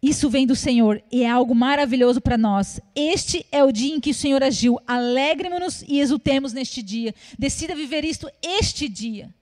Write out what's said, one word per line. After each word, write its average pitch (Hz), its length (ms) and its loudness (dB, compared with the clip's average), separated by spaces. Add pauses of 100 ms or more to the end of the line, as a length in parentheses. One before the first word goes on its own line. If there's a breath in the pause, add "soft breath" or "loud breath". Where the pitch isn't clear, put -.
Isso 294 300 2
vem 262 160 4
do 254 100 2
Senhor 233 460 2 (100)
e 247 100 2
é 233 60 2
algo 240 260 2
maravilhoso 247 640 4
pra 240 200 0
nós. 202 420 0 (140)
Este 330 580 -2
é 285 100 4
o 269 80 6
dia 262 240 -2
em 302 60 -2
que 294 120 -2
o - 20 0
Senhor 269 280 0
agiu. 240 440 2
Alegremos-nos 285 1000 -2
e 285 140 0
exultemos 269 540 0
neste 262 280 -8
dia. 214 320 -6 (240 loud breath)
Decida 311 360 -4
viver 302 320 -6
isto 320 240 -8 (120)
este 339 460 -2
dia. 208 400 -10 (140)